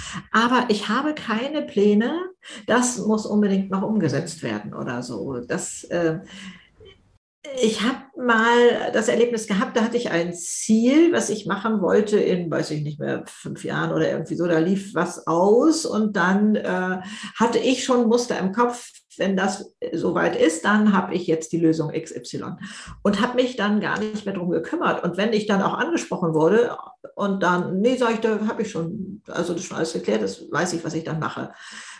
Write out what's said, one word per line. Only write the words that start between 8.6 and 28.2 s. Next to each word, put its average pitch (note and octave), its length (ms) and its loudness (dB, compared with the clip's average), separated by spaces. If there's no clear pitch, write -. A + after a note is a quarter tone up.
das A3 140 0
Erlebnis A#3 380 2
gehabt, A3 300 0
da A3+ 80 2
hatte A#3 140 0
ich - 120 -4
ein E3+ 220 0
Ziel, B3+ 800 4
was G#3+ 160 0
ich - 160 -4
machen G3+ 380 0
wollte G3+ 360 4
in, F3 320 2
weiß D3 200 -2
ich D3+ 120 -4
nicht D3 160 -6
mehr, C#3 280 -4
fünf - 380 -12
Jahren D#3+ 280 -4
oder D#3 180 2
irgendwie D#3 240 -4
so, E3 120 -2
da E3+ 120 2
lief F#3+ 360 0
was E3+ 320 -4
aus G#3 580 4
und G#3+ 320 0
dann, G3+ 400 4
äh, F#3 440 -2
hatte A#3 200 2
ich C4 260 0
schon B3 180 4
ein A3+ 60 4
Muster A#3+ 300 0
im F#3+ 140 -2
Kopf, A#3+ 360 0
wenn F#3+ 180 0
das G3 380 -2
soweit E3+ 480 0
ist, - 240 2
dann G#3+ 320 4
hab F#3 160 0
ich F#3 140 -2
jetzt D#3+ 260 -2
die E3+ 80 0
Lösung D#3+ 320 2
X - 240 -8
Y - 420 -10
und G3+ 180 2
hab B3 160 0
mich B3+ 200 2
dann G#3 240 2
gar D#3 200 -2
nicht G#3+ 240 -6
mehr G3 100 -4
drum F3+ 160 -4
gekümmert. E3+ 540 -2
Und F3 120 -2
wenn G#3+ 160 0
ich G#3+ 140 0
dann G3 160 2
auch - 120 0
angesprochen G#3 600 -2
wurde F#3+ 420 4
und F#3+ 280 -2
dann, F3+ 380 0
„Nee“, B3 160 4
sag A#3 180 2
ich, G#3+ 60 -4